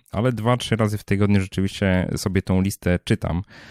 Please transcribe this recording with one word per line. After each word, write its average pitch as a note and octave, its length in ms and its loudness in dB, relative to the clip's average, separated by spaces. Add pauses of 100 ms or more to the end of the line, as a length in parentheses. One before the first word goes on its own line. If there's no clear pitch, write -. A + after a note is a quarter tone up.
(120)
ale A#2 200 0
dwa, A#2 240 0
trzy A#2 200 -2
razy G#2+ 220 0
w - 60 -18
tygodniu G2+ 360 2
rzeczywiście F#2+ 760 0
sobie F#2+ 260 -2
tą F#2 180 0
listę F#2 440 0
czytam. F2 380 -2 (280)